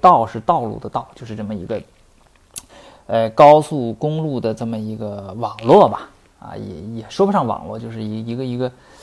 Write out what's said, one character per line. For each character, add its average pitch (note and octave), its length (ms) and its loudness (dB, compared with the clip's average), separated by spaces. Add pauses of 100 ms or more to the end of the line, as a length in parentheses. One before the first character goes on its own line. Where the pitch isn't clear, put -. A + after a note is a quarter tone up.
道 C#3+ 260 6
是 A2+ 140 -10
道 D#3+ 220 0
路 A2 160 -6
的 G#2+ 100 -12
道， A#2+ 260 -8
就 - 100 -20
是 A2+ 100 -14
这 G#2+ 100 -10
么 G#2+ 100 -8
一 F2+ 100 -10
个， G#2 180 -6 (1200)
呃， A2+ 240 -2
高 D3+ 300 8
速 C3 340 -4
公 D#3 280 -4
路 C#3+ 160 -6
的 A2+ 140 -2
这 A2+ 140 -8
么 A2+ 100 -6
一 G#2+ 200 -8
个 G2+ 420 -10
网 A#2 260 -8
络 D3+ 240 8
吧。 - 220 -10 (280)
啊， - 160 -18
也， G#2 460 -12
也 A2 80 -14
说 - 160 0
不 G3 80 2
上 E3 140 2
网 G2+ 200 -4
络， G#2+ 120 -12
就 A#2 120 -12
是 A2+ 120 -10
一， A2 240 -8
一 A#2 100 -6
个， C3 80 -6
一 B2 140 -4
个， B2+ 120 -2 (320)